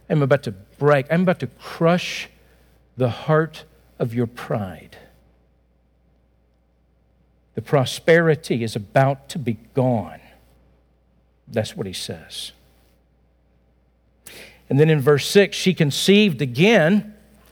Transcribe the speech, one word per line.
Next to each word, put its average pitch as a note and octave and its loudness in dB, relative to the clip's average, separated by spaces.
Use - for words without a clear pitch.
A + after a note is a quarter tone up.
I'm D#3 2
about C#3 2
to A#2 -8
break. C3+ -2
I'm E3+ 0
about F3+ 0
to B2+ -6
crush - -4
the B2 0
heart D#3 -2
of A#2 -4
your A#2+ -2
pride. F#2+ -10
The A2 -8
prosperity D3+ 0
is A2 -6
about C3+ -2
to F3+ -10
be A#2 -6
gone." A2+ -2
That's - -6
what G2 -8
he F#2 -12
says. - -14
And C3+ 2
then D#3 6
in D3+ 2
verse C#3 2
six, G3+ 2
she F#3 0
conceived F#3 2
again E3+ 2